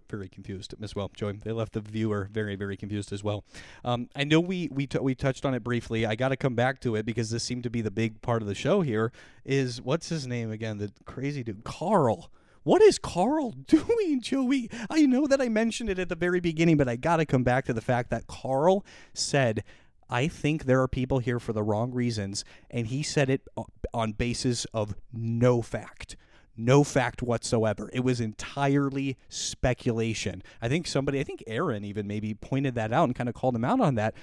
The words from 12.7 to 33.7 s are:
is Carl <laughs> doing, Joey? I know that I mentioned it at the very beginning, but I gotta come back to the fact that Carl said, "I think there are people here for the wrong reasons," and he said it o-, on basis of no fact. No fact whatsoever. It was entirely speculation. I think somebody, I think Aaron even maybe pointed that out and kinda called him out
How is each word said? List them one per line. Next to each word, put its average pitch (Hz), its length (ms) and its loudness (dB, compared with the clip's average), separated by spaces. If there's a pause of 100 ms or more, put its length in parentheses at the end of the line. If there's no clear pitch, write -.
is 415 160 8
Carl 247 540 0
<laughs> 131 160 -16
doing, 320 520 4
Joey? 262 480 0 (220)
I 311 160 6
know 262 220 4
that 277 120 4
I 247 80 0
mentioned 220 400 0
it 185 120 -2
at 180 80 -4
the 175 80 -4
very 180 240 2
beginning, 170 380 4
but 131 100 4
I 120 80 -2
gotta 160 280 2
come 127 200 2
back 123 220 2
to 131 60 0
the 113 80 -4
fact 123 300 0
that 113 160 -4
Carl 156 580 2 (300)
said, 117 480 0 (480)
"I 127 180 0
think 151 360 -2
there 131 180 4
are 131 60 2
people 131 320 -2
here 120 180 -2
for 113 160 -4
the 107 80 0
wrong 110 300 0
reasons," 107 520 -2 (260)
and 117 180 -4
he 135 140 -4
said 139 280 0
it 139 120 0 (140)
o-, 113 100 -10 (280)
on 110 180 -2
basis 120 640 -2
of 107 200 -2 (180)
no 117 500 2
fact. - 540 -12 (420)
No 127 260 6
fact 123 380 0
whatsoever. 110 680 0
It 127 80 -2
was 123 200 0
entirely 139 960 -2 (120)
speculation. 113 1120 -2 (180)
I 117 80 -2
think 165 180 -2
somebody, 139 340 0
I 127 40 -2
think - 220 -10
Aaron 113 380 -4
even 101 220 -6
maybe 107 280 -6
pointed 135 400 -4
that 110 180 -4
out 160 120 4
and 127 100 0
kinda 123 180 -4
called 160 240 -2
him 113 80 -2
out 240 160 2